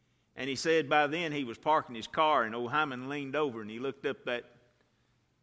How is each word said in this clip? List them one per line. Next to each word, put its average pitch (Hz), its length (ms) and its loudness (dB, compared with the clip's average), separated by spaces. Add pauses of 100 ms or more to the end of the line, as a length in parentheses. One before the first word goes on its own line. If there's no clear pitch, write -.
(360)
And 131 120 -6
he 135 60 -2
said 160 340 2
by 147 200 4
then 160 240 -2
he 147 100 -2
was 113 160 -8
parking 151 380 2
his 110 100 -8
car, 151 380 4
and 110 100 -4
old 120 160 -4
Hyman 135 380 -2
leaned 139 260 -6
over 135 280 0
and 104 80 -10
he 113 100 -10
looked 135 260 -6
up 135 200 -4
that 120 180 -4 (1000)